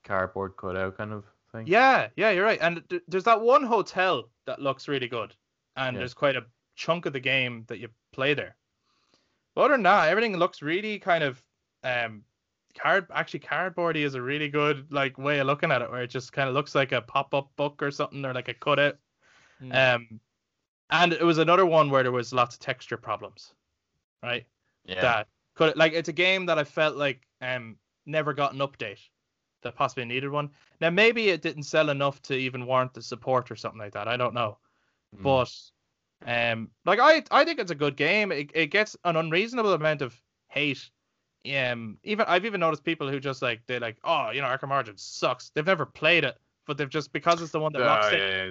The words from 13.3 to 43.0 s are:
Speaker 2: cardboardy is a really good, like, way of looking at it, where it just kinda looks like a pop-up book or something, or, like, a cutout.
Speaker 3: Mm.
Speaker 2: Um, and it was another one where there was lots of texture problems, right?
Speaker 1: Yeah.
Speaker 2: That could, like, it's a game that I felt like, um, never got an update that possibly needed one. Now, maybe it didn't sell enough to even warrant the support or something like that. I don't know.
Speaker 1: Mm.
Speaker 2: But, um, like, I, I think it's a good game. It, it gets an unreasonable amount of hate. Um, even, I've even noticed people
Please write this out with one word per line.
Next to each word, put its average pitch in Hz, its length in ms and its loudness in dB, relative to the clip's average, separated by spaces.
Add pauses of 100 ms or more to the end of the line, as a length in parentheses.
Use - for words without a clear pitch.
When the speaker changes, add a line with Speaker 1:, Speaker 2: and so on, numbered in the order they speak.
Speaker 2:
cardboardy 170 640 -2
is 135 100 -4
a 123 60 -6
really 147 260 -4
good, 147 460 0
like, 135 240 -2
way 139 220 0
of 135 80 0
looking 147 260 0
at 123 80 2
it, 117 100 -8
where 123 120 -6
it 120 60 -8
just - 220 -8
kinda 135 220 -2
looks 143 200 -2
like 135 200 2
a 123 80 0
pop-up 139 560 -4
book 143 260 -4
or 143 80 -2
something, 139 340 -6
or, 131 80 -6
like, 123 140 -8
a 120 60 -6
cutout. 143 440 2 (640)
Speaker 3:
Mm. 127 340 4
Speaker 2:
Um, 113 240 -8 (720)
and 170 220 4
it 160 120 -2
was 165 140 6
another 175 280 6
one 156 240 6
where 135 120 4
there 127 120 0
was 120 200 -4
lots 123 220 0
of - 60 -20
texture - 340 -8
problems, 104 580 -10 (680)
right? 123 220 -6 (400)
Speaker 1:
Yeah. 92 160 -6
Speaker 2:
That 117 260 0 (280)
could, 156 200 2
like, 160 160 4
it's 165 160 -4
a 165 60 -6
game 185 320 0
that 165 120 0
I 147 60 0
felt 151 320 -2
like, 139 320 -4 (140)
um, 123 340 -8 (300)
never 147 280 -2
got 139 200 -2
an 135 60 -8
update 131 420 -8 (640)
that 120 120 -10
possibly 127 300 -4
needed 127 240 -4
one. 147 200 -4 (300)
Now, 165 120 2
maybe 220 360 4
it 165 140 2
didn't 151 220 -6
sell 156 260 2
enough 139 340 -2
to 139 120 -4
even 127 300 -6
warrant 127 280 0
the 117 80 -16
support 120 500 -4
or 110 60 -14
something 113 220 -10
like 104 140 -12
that. 104 140 -6
I 120 80 0
don't 123 180 -2
know. 117 260 -4 (540)
Speaker 1:
Mm. 95 100 -16
Speaker 2:
But, 131 300 4 (680)
um, 117 460 -2 (160)
like, 208 140 4
I, 302 320 6
I 269 140 6
think 320 140 -4
it's 180 120 -4
a 156 40 -6
good 143 200 -2
game. 190 360 2
It, 147 220 -6
it 160 140 0
gets 208 280 0 (100)
an 170 100 2
unreasonable 196 580 0
amount 151 300 0
of 120 160 -10 (300)
hate. 139 380 -4 (640)
Um, 120 520 -4
even, 208 240 -2
I've 180 180 2
even 202 140 -4
noticed 160 240 0
people 160 260 -4